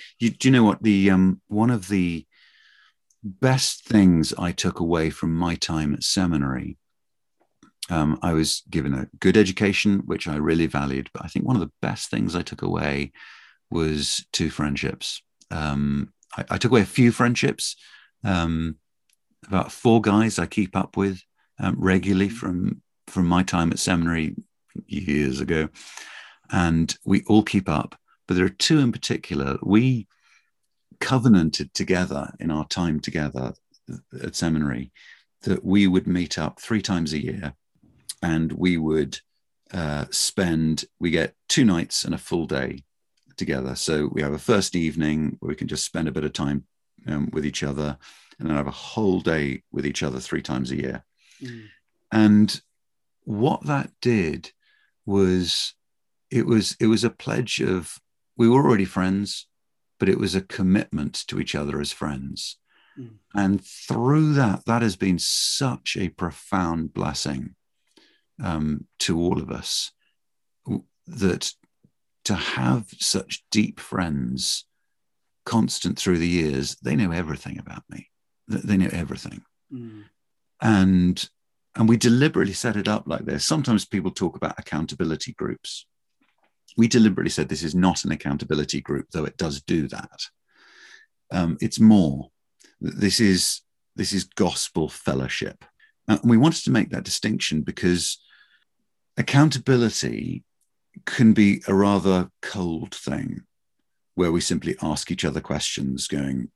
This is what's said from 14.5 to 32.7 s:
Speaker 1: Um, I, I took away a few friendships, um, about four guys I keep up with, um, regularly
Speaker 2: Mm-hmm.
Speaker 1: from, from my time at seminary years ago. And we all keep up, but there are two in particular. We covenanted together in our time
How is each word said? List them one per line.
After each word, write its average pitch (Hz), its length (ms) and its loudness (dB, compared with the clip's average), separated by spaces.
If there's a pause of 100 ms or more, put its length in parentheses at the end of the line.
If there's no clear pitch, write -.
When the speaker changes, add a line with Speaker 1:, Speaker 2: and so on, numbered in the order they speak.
Speaker 1:
Um, 71 640 -4 (240)
I, - 140 -6
I 95 60 -2
took 113 140 -2
away 120 100 6
a 95 40 2
few 120 260 4
friendships, - 680 0 (460)
um, 82 540 -2 (680)
about 98 240 -2
four 113 300 4
guys 107 360 2
I 87 80 -2
keep - 300 -4
up 95 220 -4
with, 98 240 -2 (380)
um, 92 180 -2
regularly 95 500 2
Speaker 2:
Mm-hmm. - 80 -8
Speaker 1:
from, 90 460 -4 (260)
from 92 180 0
my 87 160 6
time 85 300 0
at - 80 -4
seminary 85 560 0 (500)
years 71 540 -2
ago. 78 300 -2 (800)
And 82 420 2 (120)
we 98 180 2
all 107 200 6
keep 95 260 -2
up, - 260 -4 (320)
but 90 80 -2
there 90 100 4
are 101 40 0
two 156 300 2
in 123 120 2
particular. - 720 -4
We 117 440 4 (920)
covenanted 101 720 4
together 87 680 -2
in 82 100 -4
our 78 160 -4
time 82 320 -2